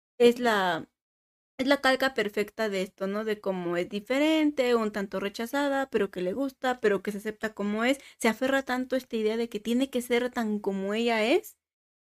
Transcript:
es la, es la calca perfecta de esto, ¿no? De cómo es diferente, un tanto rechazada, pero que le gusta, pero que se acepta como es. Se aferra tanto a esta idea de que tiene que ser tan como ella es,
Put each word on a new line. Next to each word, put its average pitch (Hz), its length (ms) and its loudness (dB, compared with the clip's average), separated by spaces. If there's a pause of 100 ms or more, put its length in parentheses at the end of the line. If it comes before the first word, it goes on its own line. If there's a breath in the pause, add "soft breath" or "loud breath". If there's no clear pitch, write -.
(180)
es 240 220 6
la, 196 480 0 (720)
es 262 100 0
la 277 120 4
calca 262 340 2
perfecta 208 540 -2
de 190 140 -2
esto, 190 240 -6
¿no? 208 180 -4
De 208 160 -4
cómo 180 360 -2
es 180 120 -2
diferente, 285 840 2
un 220 180 2
tanto 196 280 -4
rechazada, 269 720 -2
pero 196 200 0
que 180 120 -6
le 180 100 -2
gusta, 254 480 -4
pero 202 220 2
que 208 100 -6
se 208 60 -6
acepta 214 360 -8
como 208 300 -2
es. 269 140 2 (200 loud breath)
Se 240 100 0
aferra 262 360 0
tanto 254 320 -4
a - 20 2
esta 247 180 -6
idea 220 200 0
de 233 120 -2
que 208 120 -8
tiene 247 300 0
que 240 120 -2
ser 240 280 0
tan 220 280 -2
como 196 360 -2
ella 226 300 0
es, 302 320 2 (480)